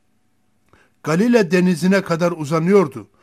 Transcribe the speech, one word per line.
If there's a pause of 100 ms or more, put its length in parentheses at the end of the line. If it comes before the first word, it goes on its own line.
(1040)
Galile
Denizi'ne
kadar
uzanıyordu. (140)